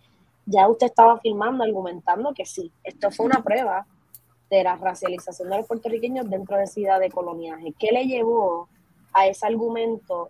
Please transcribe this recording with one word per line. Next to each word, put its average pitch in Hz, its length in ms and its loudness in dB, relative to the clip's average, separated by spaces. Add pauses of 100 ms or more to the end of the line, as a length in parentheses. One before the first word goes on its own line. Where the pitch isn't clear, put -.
(460)
ya 196 220 6
usted 233 200 4
estaba 233 260 8
afirmando, 226 500 -2
argumentando 190 680 -4
que 185 120 -10
sí, 170 260 -12 (120)
esto 196 280 -4
fue 220 140 -2
una 254 180 2
prueba 202 420 -2 (640)
de 190 140 4
la 180 120 0
racialización 180 760 -6
de 196 80 -2
los 226 100 -4
puertorriqueños 233 640 -4
dentro 190 280 -4
de 196 60 2
esa 196 160 -8
idea 190 200 2
de 185 100 0
coloniaje. 165 720 -8
¿Qué 220 120 0
le 254 140 2
llevó 226 640 0 (420)
a 196 140 6
ese 196 220 0
argumento 226 840 -4